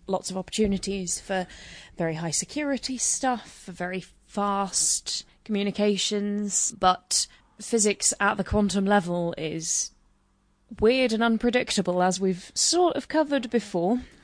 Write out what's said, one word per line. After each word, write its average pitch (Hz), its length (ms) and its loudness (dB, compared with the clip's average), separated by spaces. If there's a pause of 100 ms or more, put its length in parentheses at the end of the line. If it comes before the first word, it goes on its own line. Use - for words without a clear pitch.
lots 190 220 -2
of 185 60 -6
opportunities 196 840 -2
for 190 260 -4 (500)
very 165 180 0
high 160 180 -4
security 269 680 -4
stuff, - 500 -2
for - 240 -18
very 175 320 -6 (220)
fast - 960 -2 (200)
communications, 202 1300 0
but - 560 2 (320)
physics 208 580 2
at 202 180 2
the 208 60 -2
quantum 202 420 2
level 175 540 2
is 160 540 -4 (880)
weird 247 320 4
and 220 100 2
unpredictable, 220 800 2
as 180 160 2
we've 190 340 -2
sort 349 440 2
of 262 100 -6
covered 285 420 0
before. 214 520 0 (240)